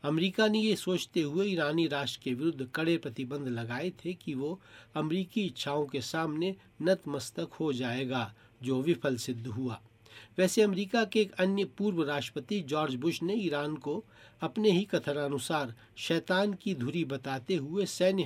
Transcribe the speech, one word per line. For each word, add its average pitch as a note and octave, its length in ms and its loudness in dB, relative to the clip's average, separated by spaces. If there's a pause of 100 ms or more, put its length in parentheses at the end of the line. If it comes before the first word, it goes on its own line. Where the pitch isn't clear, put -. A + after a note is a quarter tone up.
امریکہ F#3 460 2
نے G#3+ 120 4
یہ G#3+ 160 4
سوچتے F3+ 480 -2
ہوئے E3+ 260 0
ایرانی D#3+ 400 2
راشٹر C#3 340 -4
کے C3 100 -2
ورد C#3 280 -2 (100)
کڑے D#3+ 260 2
پرتیبندھ C#3 520 -6
لگائے A#2+ 480 -4
تھے F3+ 160 -6
کہ D#3+ 220 -8
وہ D3 200 -4 (380)
امریکی F3+ 520 -2
اچھاؤں D3 400 -2
کے C3+ 160 -4
سامنے E3 520 -2 (280)
نت F3+ 260 2
مستک D3 520 -6
ہو D#3 120 2
جائے B2 380 -2
گا، A#2+ 200 -2 (320)
جو B2+ 160 0
وفل C#3 400 2
سدھ A#2 300 -6
ہوا۔ A#2+ 280 -4 (600)
ویسے F#3 260 4
امریکہ G3+ 420 2
کے G#3+ 140 2
ایک G3+ 220 0
انیہ G3 240 2 (120)
پورو F#3 280 2
راشٹرپتی D3 560 -2
جارج C#3+ 380 0
بش D#3+ 240 0
نے F#3 100 0
ایران D3+ 440 0
کو D#3+ 240 -4 (380)
اپنے G#3+ 320 4
ہی F#3 140 6
کتھنانوسار C#3+ 840 0 (280)
شیطان F#3 600 2
کی F#3+ 180 -4
دھری D3 320 0
بتاتے C3+ 520 -2
ہوئے D#3+ 280 -2
سینیہ F#3 400 2